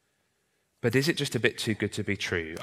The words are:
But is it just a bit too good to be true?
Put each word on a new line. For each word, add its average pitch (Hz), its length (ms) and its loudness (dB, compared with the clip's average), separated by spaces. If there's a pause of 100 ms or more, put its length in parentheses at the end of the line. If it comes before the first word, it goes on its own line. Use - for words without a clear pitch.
(840)
But 117 120 2
is 135 140 4
it 160 80 2
just 139 180 -2
a 120 60 0
bit 113 160 2
too 113 180 0
good 104 200 -2
to 107 80 -2
be 98 140 -2
true? 82 460 -2